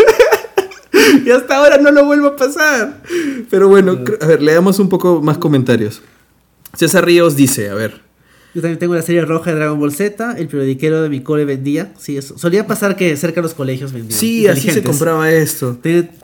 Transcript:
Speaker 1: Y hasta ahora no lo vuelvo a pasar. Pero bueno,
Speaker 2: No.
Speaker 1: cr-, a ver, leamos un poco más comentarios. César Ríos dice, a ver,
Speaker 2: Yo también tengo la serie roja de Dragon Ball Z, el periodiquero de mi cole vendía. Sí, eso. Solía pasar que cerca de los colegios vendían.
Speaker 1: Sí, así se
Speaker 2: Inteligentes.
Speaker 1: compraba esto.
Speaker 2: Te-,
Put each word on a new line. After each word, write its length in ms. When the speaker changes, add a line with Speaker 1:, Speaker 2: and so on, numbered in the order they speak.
Speaker 1:
Y 60
hasta 260
ahora 200
no 140
lo 140
vuelvo 220
a 80
pasar. 680
Pero 180
bueno, 260
Speaker 2:
No. 100
Speaker 1:
cr-, 200
a 40
ver, 140
leamos 380
un 100
poco 320
más 160
comentarios. 640
César 300
Ríos 300
dice, 340
a 40
ver, 280
Speaker 2:
Yo 60
también 180
tengo 160
la 60
serie 240
roja 260
de 60
Dragon 200
Ball 140
Z, 460
el 100
periodiquero 560
de 60
mi 100
cole 240
vendía. 560
Sí, 180
eso. 200
Solía 280
pasar 300
que 220
cerca 180
de 80
los 100
colegios 380
vendían. 260
Speaker 1:
Sí, 300
así 140
se 60
Speaker 2:
Inteligentes. 300
Speaker 1:
compraba 320
esto. 520
Speaker 2:
Te-, 280